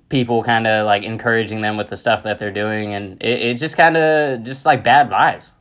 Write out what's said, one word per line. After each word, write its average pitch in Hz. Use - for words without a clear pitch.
people 117
kinda, 113
like, 104
encouraging 110
them 107
with 104
the 101
stuff 110
that 104
they're 104
doing. 104
And 101
it, 117
it 120
just 139
kinda, 156
just, 131
like, 131
bad 131
vibes. 127